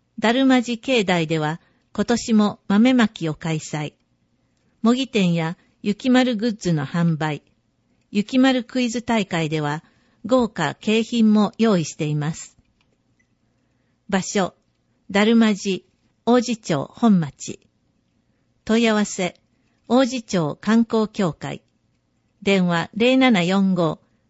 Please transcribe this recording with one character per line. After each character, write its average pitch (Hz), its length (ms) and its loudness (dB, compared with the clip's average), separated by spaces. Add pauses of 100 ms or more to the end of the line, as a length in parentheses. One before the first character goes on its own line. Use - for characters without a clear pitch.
(160)
だ 214 160 0
る 262 140 2
ま 254 160 4
寺 240 160 -6
境 247 240 0
内 175 240 2
で 160 140 -2
は、 151 200 -4 (320)
今 208 120 -4
年 233 300 -2
も 208 340 2
豆 226 260 4
ま 233 140 4
き - 200 -8
を 156 60 -6
開 160 240 -6
催。 151 360 -10 (840)
模 226 140 2
擬 254 140 -4
店 180 260 0
や 165 240 -4 (240)
雪 208 260 -4
丸 254 280 2
グ 220 140 -2
ッ 208 60 -8
ズ 175 160 -4
の 147 140 -2
販 170 300 -2
売、 151 260 -6 (680)
雪 202 260 -2
丸 254 240 2
ク 254 180 -6
イ 247 80 -2
ズ 233 140 -6
大 220 240 -2
会 165 220 -4
で 156 120 -2
は、 147 220 -6 (420)
豪 233 240 0
華 147 280 -4
景 220 260 -2
品 226 300 2
も 208 260 2
用 214 200 2
意 160 60 -2
し - 120 -12
て 165 80 -6
い 151 100 -4
ま 151 180 -4
す。 - 240 -18 (1500)
場 190 140 -2
所、 185 320 -2 (560)
だ 196 140 2
る 226 100 4
ま 226 220 4
寺、 190 260 -6 (440)
王 247 140 4
子 233 180 -6
町 143 360 -4
本 214 240 4
町。 151 400 -8 (1040)
問 220 160 0
い 233 80 2
合 220 60 2
わ 208 100 0
せ、 185 300 -6 (540)
王 254 180 4
子 247 160 -8
町 160 380 -2
観 226 240 2
光 220 240 -2
協 185 240 -4
会。 143 320 -12 (760)
電 196 280 0
話、 165 260 -2
零 247 220 2
七 254 260 4
四 190 320 0
五 165 240 -2 (320)